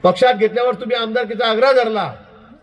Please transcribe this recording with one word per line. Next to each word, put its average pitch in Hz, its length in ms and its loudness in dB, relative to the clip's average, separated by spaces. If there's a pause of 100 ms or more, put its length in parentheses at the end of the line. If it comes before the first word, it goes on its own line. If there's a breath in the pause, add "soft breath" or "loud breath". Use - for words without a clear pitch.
पक्षात 240 300 4
घेतल्यावर 226 400 0
तुम्ही 247 220 -4
आमदारकीचा 226 500 -4
आग्रह 233 280 2
धरला. 220 380 0 (500)